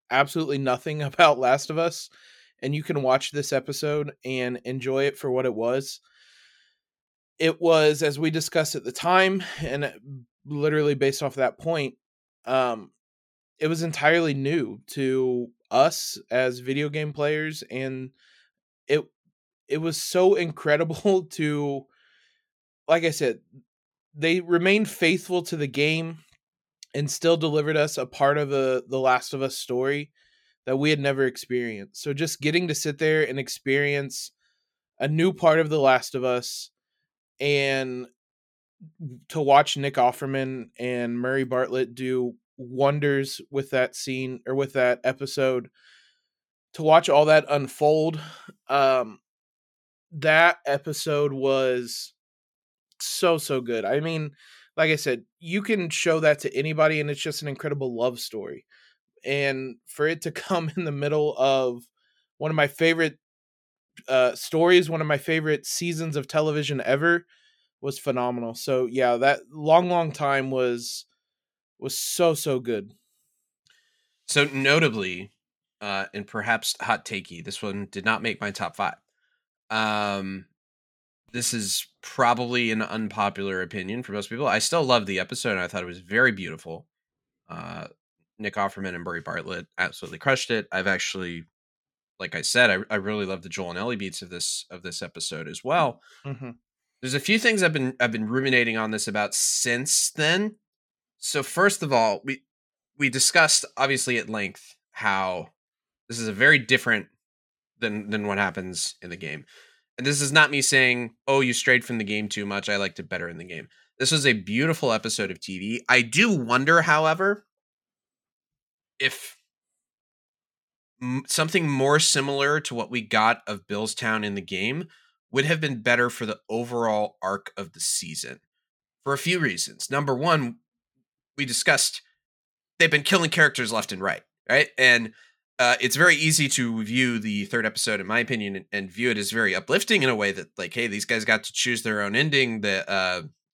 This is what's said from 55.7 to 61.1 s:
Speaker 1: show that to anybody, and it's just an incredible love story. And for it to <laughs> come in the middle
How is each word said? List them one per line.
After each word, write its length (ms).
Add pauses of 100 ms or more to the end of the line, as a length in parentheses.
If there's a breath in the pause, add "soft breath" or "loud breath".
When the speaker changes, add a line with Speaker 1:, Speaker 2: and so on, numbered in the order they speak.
Speaker 1:
show 300
that 200
to 140
anybody, 460
and 100
it's 120
just 200
an 60
incredible 500
love 220
story. 460 (580 soft breath)
And 640
for 200
it 180
to 80
<laughs> 20
come 420
in 80
the 80
middle 460